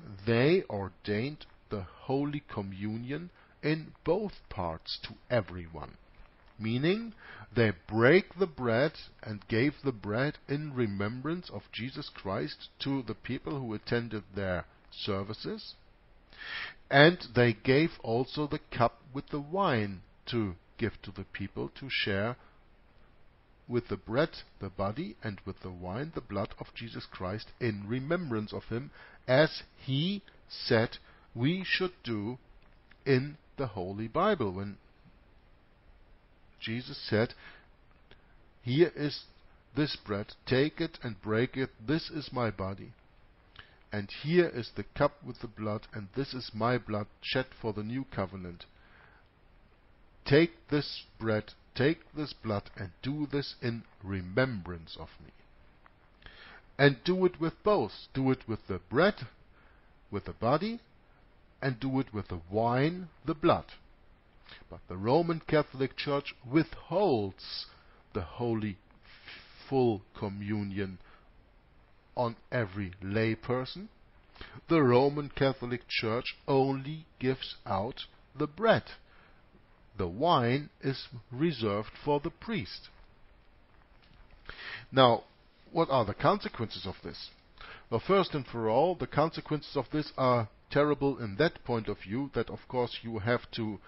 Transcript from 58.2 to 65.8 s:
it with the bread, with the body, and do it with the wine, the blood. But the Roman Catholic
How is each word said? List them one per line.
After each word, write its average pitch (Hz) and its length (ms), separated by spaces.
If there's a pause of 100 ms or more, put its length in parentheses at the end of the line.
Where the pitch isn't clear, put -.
it - 160
with 110 200
the 92 120
bread, 151 480 (800)
with 101 160
the 87 80
body, 160 460 (800)
and 131 160
do 131 220
it 131 140
with 101 160
the 90 100 (100)
wine, 131 600 (160)
the 160 100
blood. 139 300 (1040)
But 87 180
the 92 100
Roman 160 440
Catholic 135 560